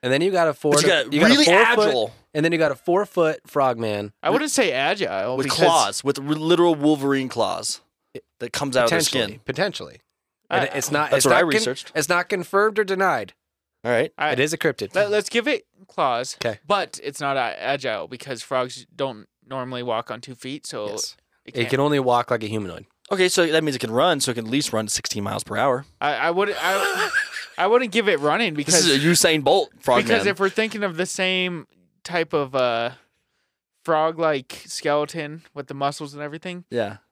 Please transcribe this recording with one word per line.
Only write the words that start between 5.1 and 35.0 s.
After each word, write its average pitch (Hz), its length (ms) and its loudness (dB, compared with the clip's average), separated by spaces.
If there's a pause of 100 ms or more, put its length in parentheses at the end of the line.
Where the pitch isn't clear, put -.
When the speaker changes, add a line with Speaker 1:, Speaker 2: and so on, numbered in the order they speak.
Speaker 2:
With 135 80 0
Speaker 3:
because 139 140 -4
Speaker 2:
claws, 160 460 4
with 139 140 0
r-, 139 60 -10
literal 160 500 4
Wolverine 139 540 2
claws 101 540 -4 (560)
that 117 140 -8
comes 135 260 -2
out 120 60 4
of 117 60 4
their 165 100 2
Speaker 1:
Potentially, 135 220 0 (120)
Speaker 2:
skin. - 100 -20
Speaker 1:
potentially. 131 560 -6 (480)
Speaker 3:
I 175 120 0
Speaker 1:
And 135 140 -2
it's 139 160 -4
not. 147 200 0
Speaker 2:
That's 135 80 2
Speaker 1:
It's 131 80 2
Speaker 2:
what 131 80 6
I - 80 6
Speaker 1:
not 170 80 2
con-, - 40 0
Speaker 2:
researched. 135 400 -2
Speaker 1:
it's 156 140 -2
not 175 220 0
confirmed 202 480 0
or 214 60 2
denied. 185 500 -2 (500)
Speaker 2:
All 117 80 -2
right. 120 240 2
Speaker 3:
I 151 140 0
Speaker 1:
It 127 100 0
is 156 140 0
a 156 40 -6
cryptid. 139 360 -4
Speaker 3:
Let, 202 160 2
let's 208 180 0
give 226 180 -2
it 285 200 -2 (200)
claws. 131 540 -2
Speaker 1:
'Kay. 110 260 -4
Speaker 3:
But 196 360 -2
it's - 180 -8
not 139 160 0
a-, 117 260 -4
agile 120 460 -4
because 123 320 -12
frogs 127 460 -4 (100)
don't 131 320 -6 (180)
normally 127 360 -8
walk 117 280 -4
on 117 120 -10
two 131 120 -16
feet, 131 320 -12
so 107 220 -8
Speaker 1:
Yes. 101 280 -8 (280)
Speaker 3:
it - 60 -20
Speaker 1:
It - 100 -10
Speaker 3:
can't. 120 100 0
Speaker 1:
can 135 100 2
only 143 200 2
walk 123 300 2
like 113 120 0
a 110 40 -6
humanoid. 104 400 -8 (260)
Speaker 2:
Okay, 185 160 2
so 180 160 4
that 160 200 2
means 147 100 -2
it 127 60 -6
can 117 100 -4
run, 143 300 2
so 131 100 -2
it 120 40 -2
can 113 120 -6
at 110 40 -6
least 139 220 0
run 110 160 0
sixteen - 360 -6
miles 101 200 -4
per 104 120 -8
hour. 127 280 0 (160)
Speaker 3:
I, 143 140 -2
I 135 160 0
wouldn't. 156 300 -2
I, 370 500 -2 (240)
Speaker 2:
<laughs> - 240 -14
Speaker 3:
I 175 80 0
wouldn't 233 240 2
give 202 180 0
it 165 120 2
running 160 340 0
because 147 200 -2
Speaker 2:
This 160 120 4
is 143 180 2
a - 20 4 (220)
Usain 160 140 2
Bolt 156 280 2 (100)
frogman. - 260 2
Speaker 3:
because 214 200 2
if 202 120 -2
we're 190 100 0
thinking 214 360 -2
of 180 120 -4
the 180 100 -2
same 185 600 -2 (380)
type 165 280 -2
of, 139 220 -2
uh, 120 380 0 (920)
frog-like 156 840 0
skeleton 147 760 -4 (120)